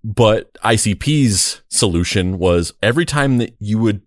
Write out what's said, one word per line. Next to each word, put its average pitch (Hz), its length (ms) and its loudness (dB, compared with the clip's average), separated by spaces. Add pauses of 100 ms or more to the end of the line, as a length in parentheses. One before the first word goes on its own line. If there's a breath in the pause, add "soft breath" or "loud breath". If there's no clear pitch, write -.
But 110 580 0
I 117 140 0
C 104 200 -2
P's 135 720 0
solution 90 720 -2
was 87 340 0 (100)
every 131 220 0
time 139 320 0
that - 200 -4
you 104 220 -2
would 107 280 0